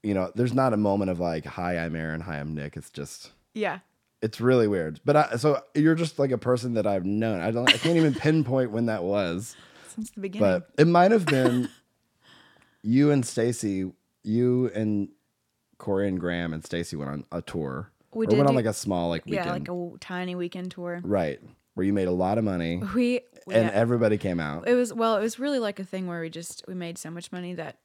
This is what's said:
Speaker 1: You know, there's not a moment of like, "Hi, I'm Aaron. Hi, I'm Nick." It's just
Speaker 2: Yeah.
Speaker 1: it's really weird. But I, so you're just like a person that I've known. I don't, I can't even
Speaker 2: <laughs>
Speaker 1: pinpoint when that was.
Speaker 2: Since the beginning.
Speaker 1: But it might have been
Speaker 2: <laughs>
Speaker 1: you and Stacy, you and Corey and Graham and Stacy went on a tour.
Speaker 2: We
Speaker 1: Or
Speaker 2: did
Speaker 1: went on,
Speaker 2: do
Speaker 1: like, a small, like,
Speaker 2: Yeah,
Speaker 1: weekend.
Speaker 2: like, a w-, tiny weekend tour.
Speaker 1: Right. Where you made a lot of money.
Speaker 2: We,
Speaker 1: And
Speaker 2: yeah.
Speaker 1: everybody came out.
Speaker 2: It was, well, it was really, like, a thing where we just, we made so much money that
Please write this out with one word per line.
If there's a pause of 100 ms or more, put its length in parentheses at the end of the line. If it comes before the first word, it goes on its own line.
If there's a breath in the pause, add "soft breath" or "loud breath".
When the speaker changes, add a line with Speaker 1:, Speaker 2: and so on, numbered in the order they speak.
Speaker 1:
You
know,
there's
not
a
moment
of
like,
"Hi,
I'm
Aaron.
Hi,
I'm
Nick."
It's
just (240)
Speaker 2:
Yeah. (420)
Speaker 1:
it's
really
weird.
But
I,
so (120)
you're
just
like
a
person
that
I've
known.
I
don't,
I
can't
even
Speaker 2:
<laughs>
Speaker 1:
pinpoint
when
that
was. (400 loud breath)
Speaker 2:
Since
the
beginning.
Speaker 1:
But
it
might
have
been
Speaker 2:
<laughs> (680 soft breath)
Speaker 1:
you
and
Stacy, (320)
you
and (680)
Corey
and
Graham
and
Stacy
went
on
a
tour. (220)
Speaker 2:
We
Speaker 1:
Or
Speaker 2:
did
Speaker 1:
went
on,
Speaker 2:
do
Speaker 1:
like,
a
small,
like,
Speaker 2:
Yeah,
Speaker 1:
weekend.
Speaker 2:
like,
a
w-,
tiny
weekend
tour.
Speaker 1:
Right. (340)
Where
you
made
a
lot
of
money. (140)
Speaker 2:
We, (300)
Speaker 1:
And
Speaker 2:
yeah.
Speaker 1:
everybody
came
out.
Speaker 2:
It
was,
well,
it
was
really,
like,
a
thing
where
we
just,
we
made
so
much
money
that